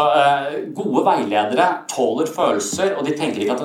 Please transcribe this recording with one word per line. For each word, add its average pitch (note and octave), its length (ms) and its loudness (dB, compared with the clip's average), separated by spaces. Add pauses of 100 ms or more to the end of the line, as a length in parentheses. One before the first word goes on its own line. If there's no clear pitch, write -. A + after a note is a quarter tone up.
(140)
eh, C#3+ 420 2 (180)
gode F#3+ 320 0
veiledere D#3+ 600 2 (220)
tåler C3+ 400 0
følelser, F3+ 680 0
og C#3+ 100 -4
de D3+ 120 -2
tenker D#3+ 240 -4
ikke D#3 140 0
at B2+ 80 -4